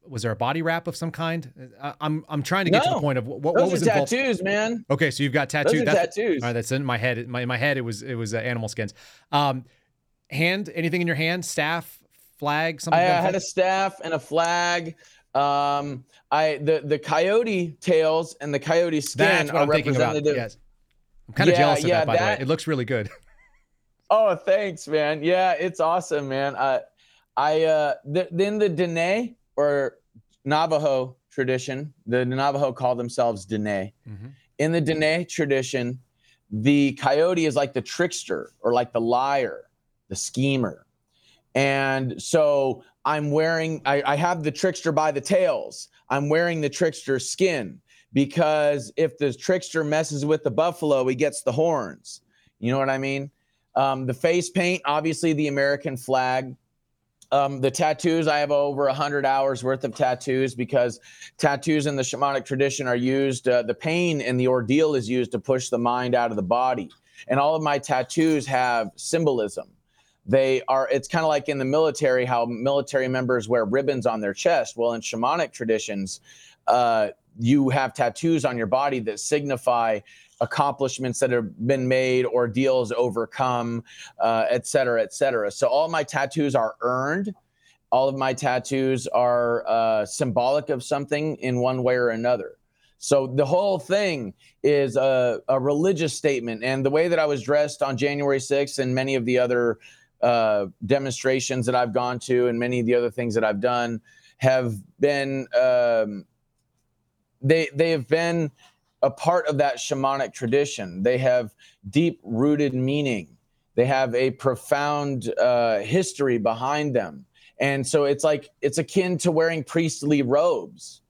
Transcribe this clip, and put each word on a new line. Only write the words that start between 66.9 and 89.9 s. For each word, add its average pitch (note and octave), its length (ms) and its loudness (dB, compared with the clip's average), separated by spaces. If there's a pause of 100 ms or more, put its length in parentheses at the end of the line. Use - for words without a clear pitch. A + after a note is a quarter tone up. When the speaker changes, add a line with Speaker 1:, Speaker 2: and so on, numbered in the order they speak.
Speaker 2:
And C3 140 2
all D3+ 160 2
of D#3+ 60 -2
my D3 160 0
tattoos C#3+ 680 0
have B2 480 0
symbolism. C3+ 720 -2 (580)
They C3+ 440 2
are, C3 240 2
it's C3+ 160 -2
kinda E3 180 0
like D3+ 220 0
in C#3+ 100 -2
the C3 60 -2
military, C3+ 600 2
how A#2+ 220 0
military C3 600 -2
members B2+ 400 0
wear A#2 160 2
ribbons C3 420 0
on A2+ 140 0
their G2+ 140 -2
chest. D3+ 420 0
Well, A#2 160 0
in A2+ 80 -4
shamanic C3 500 -2
traditions, G#2+ 720 -4 (480)
uh, A#2 400 4 (320)
you C3+ 280 4
have C3 260 0
tattoos C#3+ 500 0
on B2+ 120 0
your A2+ 120 -2
body C3 320 0
that G#2+ 180 -6
signify B2 800 0 (420)
accomplishments C3 800 -2
that B2+ 100 2
have A#2+ 180 0 (180)
been C3 200 0
made, B2+ 400 2
ordeals B2 640 0
overcome, A#2 920 -2 (340)
uh, A2+ 320 2
et A#2+ 160 -2
cetera, B2 340 0
et G#2 140 -2
cetera. A#2 360 0
So B2 180 0
all D3 200 2
my D#3+ 140 -2
tattoos C#3 540 -2
are A2 240 0
earned. C#3 520 -2 (580)
All C3 180 4
of C3+ 80 -2
my C3 180 0
tattoos B2+ 720 -2
are, A#2+ 600 2
uh, A2+ 380 2